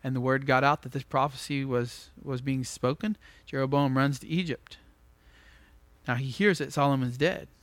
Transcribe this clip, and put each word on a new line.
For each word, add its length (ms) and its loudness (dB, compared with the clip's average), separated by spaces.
And 120 -2
the 60 0
word 240 2
got 180 4
out 180 2
that 100 -12
this 120 -6
prophecy 600 -2
was, 460 -4
was 200 -6
being 220 -2
spoken, 540 -2
Jeroboam 520 0
runs 220 2
to 80 -16
Egypt. 500 -4
Now 80 0
he 140 -4
hears 280 4
that 160 -6
Solomon's 440 2
dead. 300 0